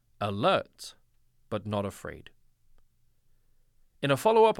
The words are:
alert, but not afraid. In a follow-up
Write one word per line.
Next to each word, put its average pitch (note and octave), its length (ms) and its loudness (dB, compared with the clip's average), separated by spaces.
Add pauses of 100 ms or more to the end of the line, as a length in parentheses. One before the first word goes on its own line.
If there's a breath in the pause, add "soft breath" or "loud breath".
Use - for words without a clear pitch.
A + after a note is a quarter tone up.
(200)
alert, A2 760 -2 (540)
but G#2 160 -8
not G#2 220 -4
afraid. D#2+ 420 -14 (1700)
In C#3+ 80 0
a C3+ 80 2
follow-up A3 420 4